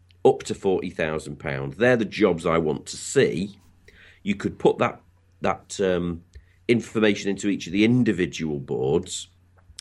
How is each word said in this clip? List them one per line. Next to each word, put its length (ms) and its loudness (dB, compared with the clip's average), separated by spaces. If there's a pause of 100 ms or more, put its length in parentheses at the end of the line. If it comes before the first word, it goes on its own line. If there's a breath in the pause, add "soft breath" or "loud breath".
(260)
up 160 4
to 120 -8
forty 360 0
thousand 480 -4
pounds. 400 -6
They're 180 4
the 80 0
jobs 400 2
I 140 2
want 280 -2
to 120 -12
see. 600 0 (640 soft breath)
You 120 -4
could 240 -6
put 180 4
that, 240 -2 (400)
that, 400 -4
um, 420 0 (460 soft breath)
information 600 2
into 180 -4
each 180 -2
of 60 -10
the 100 2
individual 800 2
boards, 680 -2 (520)